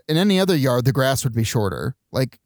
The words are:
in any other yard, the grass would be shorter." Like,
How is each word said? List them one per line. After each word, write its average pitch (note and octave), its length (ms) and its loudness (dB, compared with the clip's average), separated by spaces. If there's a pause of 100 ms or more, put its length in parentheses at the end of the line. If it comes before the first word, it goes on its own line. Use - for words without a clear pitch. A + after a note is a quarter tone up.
in D#3 100 0
any F#3+ 220 2
other F3+ 160 2
yard, B2+ 300 2
the C3+ 60 2
grass C3 320 0
would A#2+ 100 -4
be A2+ 100 0
shorter." G2 520 -4 (160)
Like, - 340 -2